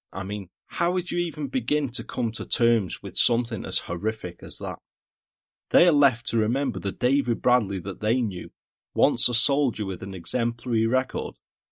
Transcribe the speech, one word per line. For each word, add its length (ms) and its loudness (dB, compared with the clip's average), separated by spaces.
I 120 -6
mean, 260 -6
how 180 0
would 200 -2
you 80 0
even 280 -2
begin 440 -2
to 120 -4
come 300 -2
to 120 -4
terms 560 2
with 140 -6
something 500 0
as 140 -2
horrific 640 -4
as 140 -8
that? 220 -6
They 180 6
are 60 4
left 340 4
to 100 0
remember 420 0
the 120 -2
David 500 0
Bradley 380 2
that 220 -8
they 180 2
knew, 300 -4
once 360 2
a 40 -2
soldier 520 2
with 180 -4
an 100 -6
exemplary 720 0
record. 500 -2